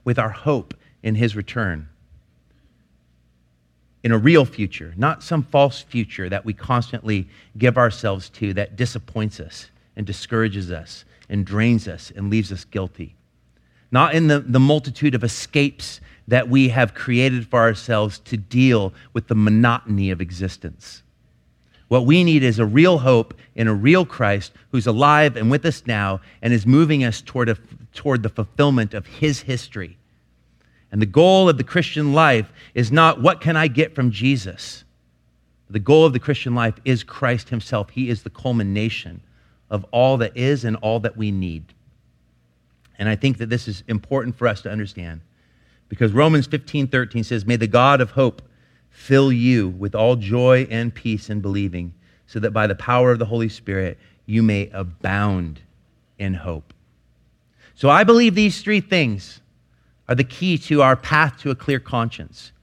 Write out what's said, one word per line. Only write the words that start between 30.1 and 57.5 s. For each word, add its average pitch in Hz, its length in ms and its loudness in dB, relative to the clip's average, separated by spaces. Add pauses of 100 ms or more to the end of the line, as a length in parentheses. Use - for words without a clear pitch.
And 104 100 -2
the 110 40 0
goal 185 420 4
of 156 100 2
the 131 60 -4
Christian 151 500 -2
life 139 380 2 (220)
is 117 180 -2
not, 160 300 4
"What 170 180 2
can 160 160 0
I 156 140 2
get 147 260 -2
from 123 160 0
Jesus?" 107 720 -4 (840)
The 104 100 -6
goal 151 260 6
of 151 60 4
the 123 80 -2
Christian 127 340 -4
life 117 300 -2
is 127 220 -2
Christ 123 420 -4
himself. 110 420 -6
He 127 200 -6
is 113 140 -4
the 107 60 -14
culmination 104 920 -4 (480)
of 101 220 -6
all 127 260 2
that 117 180 -4
is 127 300 -2
and 110 120 -2
all 110 240 -2
that 110 140 -6
we 107 160 -4
need. 87 320 -6 (1400)
And 104 80 -4
I 110 80 0
think 131 220 -2
that 117 120 -8
this 120 180 -4
is 104 200 -10
important 120 500 -4
for 120 100 0
us 104 140 -4
to 95 100 -10
understand, 92 500 -10 (640)
because 107 240 0
Romans 147 360 4
fifteen 143 400 -4
thirteen 123 360 -2
says, 107 220 -6
"May 120 100 0
the 113 120 -2
God 127 340 4
of 113 100 -4
hope 131 300 0 (480)
fill 135 420 2
you 120 380 2
with 92 240 -8
all 113 220 2
joy 123 560 2
and 117 240 -6
peace 110 340 -6
in 104 120 -6
believing, 95 520 -6 (320)
so - 140 -10
that 110 120 -2
by 107 140 0
the 101 80 0
power 123 380 2
of 117 80 0
the 117 60 -4
Holy 113 240 -2
Spirit 95 500 -8 (260)
you 110 160 0
may 104 280 0
abound 95 880 -4 (580)
in 98 160 -4
hope." 85 400 -10 (1000)